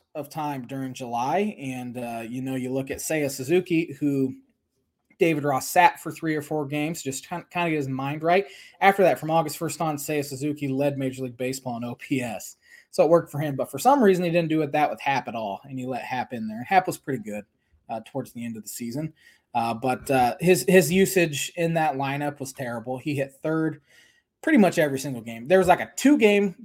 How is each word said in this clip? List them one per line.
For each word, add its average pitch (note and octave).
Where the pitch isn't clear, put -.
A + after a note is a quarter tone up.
of D3
time D3
during C3
July. C3+
And, B2+
uh, A#2
you A#2+
know, C3
you B2+
look C3+
at C3+
Seiya D3+
Suzuki, D#3+
who C#3
David D#3+
Ross C3+
sat F3
for D#3+
three D#3
or D3+
four D3+
games, D3
just C3+
kin-, E3+
kinda F3
get D#3
his C3+
mind C#3
right. F3+
After G3
that, F3
from D#3
August D#3+
first D#3+
on, D#3
Seiya D3
Suzuki C#3+
led C3+
Major C3
League A#2+
Baseball B2+
in A#2
O A#2+
P -
S. A2+
So F#3
it D#3
worked E3
for C#3+
him. D3
But B2+
for C3+
some C#4
reason, F#3+
he E3+
didn't E3
do D#3
it, C#3+
that D3+
with G#2+
Happ C3+
at A2+
all, G#2+
and C3+
he B2+
let B2+
Happ B2
in A2
there. G#2+
And B2+
Happ F#3
was D#3+
pretty -
good, G#2
uh, A2+
towards -
the A#2+
end A#2
of G#2+
the -
season. C3
Uh, A#2
but, B2
uh, B2
his, E3+
his F3+
usage F3+
in E3
that D#3
lineup C#3
was C3
terrible. A#2+
He C#3+
hit C#3
third D#3+
pretty D#4
much F3
every C#3+
single C3
game. A#2
There F3+
was, F3+
like, E3+
a -
two-game, G#3